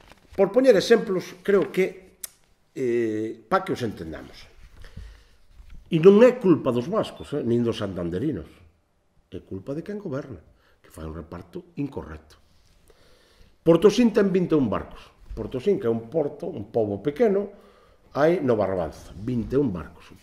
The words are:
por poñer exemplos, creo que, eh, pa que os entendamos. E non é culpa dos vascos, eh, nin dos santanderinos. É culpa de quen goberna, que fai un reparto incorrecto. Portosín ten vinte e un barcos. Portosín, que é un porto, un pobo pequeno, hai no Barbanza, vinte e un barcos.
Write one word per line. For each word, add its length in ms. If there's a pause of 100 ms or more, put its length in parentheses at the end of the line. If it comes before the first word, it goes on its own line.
(360)
por 160
poñer 240
exemplos, 640
creo 320
que, 480 (560)
eh, 720
pa 160
que 80
os 80
entendamos. 640 (1400)
E 80
non 240
é 160
culpa 320
dos 160
vascos, 480
eh, 80
nin 240
dos 160
santanderinos. 680 (840)
É 80
culpa 320
de 80
quen 160
goberna, 440 (440)
que 80
fai 160
un 80
reparto 640
incorrecto. 560 (1300)
Portosín 480
ten 160
vinte 240
e 80
un 80
barcos. 320 (320)
Portosín, 480
que 80
é 40
un 200
porto, 320
un 240
pobo 320
pequeno, 480 (640)
hai 320
no 80
Barbanza, 640
vinte 400
e 40
un 120
barcos. 400 (100)